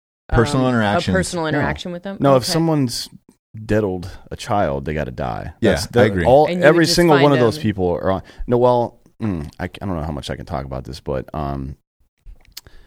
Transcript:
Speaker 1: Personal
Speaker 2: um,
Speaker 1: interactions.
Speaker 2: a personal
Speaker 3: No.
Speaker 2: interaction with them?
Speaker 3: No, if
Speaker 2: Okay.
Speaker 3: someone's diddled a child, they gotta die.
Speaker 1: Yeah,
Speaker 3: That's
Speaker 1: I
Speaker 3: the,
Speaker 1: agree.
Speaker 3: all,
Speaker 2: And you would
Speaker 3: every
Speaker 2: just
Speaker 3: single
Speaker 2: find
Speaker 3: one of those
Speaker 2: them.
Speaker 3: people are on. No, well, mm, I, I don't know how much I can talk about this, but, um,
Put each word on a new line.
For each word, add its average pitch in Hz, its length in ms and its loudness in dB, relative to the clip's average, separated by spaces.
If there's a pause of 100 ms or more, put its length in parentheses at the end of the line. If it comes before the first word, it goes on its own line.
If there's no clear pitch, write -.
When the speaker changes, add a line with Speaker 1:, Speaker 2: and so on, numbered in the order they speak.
(280)
Speaker 1:
Personal 127 380 2
Speaker 2:
um, 127 80 2
Speaker 1:
interactions. 113 400 0
Speaker 2:
a - 40 2
personal 170 260 -4
Speaker 3:
No. 156 40 -2
Speaker 2:
interaction 151 440 -4
with 175 100 -12
them? 196 180 -12
Speaker 3:
No, 139 160 6
if 123 60 2
Speaker 2:
Okay. 175 100 -6
Speaker 3:
someone's 156 560 0 (560)
diddled 98 460 -2 (200)
a - 60 -12
child, 76 480 -2
they 78 100 -4
gotta 69 180 -4
die. 58 480 -8
Speaker 1:
Yeah, - 120 4
Speaker 3:
That's - 140 -2
Speaker 1:
I - 60 -14
Speaker 3:
the, 117 100 6
Speaker 1:
agree. 98 220 2
Speaker 3:
all, 143 220 6
Speaker 2:
And 175 100 -2
you - 40 -4
would 139 60 4
Speaker 3:
every 165 180 6
Speaker 2:
just 170 120 0
Speaker 3:
single 170 200 6
Speaker 2:
find 165 60 4
Speaker 3:
one 143 100 6
of 139 60 4
those 113 160 4
Speaker 2:
them. - 80 -10
Speaker 3:
people 95 300 0
are 85 180 -2
on. 95 120 -2 (240)
No, 120 120 2
well, 123 400 2 (240)
mm, 85 260 -4 (100)
I, 87 60 -6
I 92 40 -6 (180)
don't 92 100 -4
know 76 60 -4
how 80 100 -6
much 67 160 -8
I 69 80 -6
can 65 80 -12
talk 67 220 -6
about 65 180 -10
this, 62 160 -14
but, 65 320 -6
um, 69 440 -6 (1120)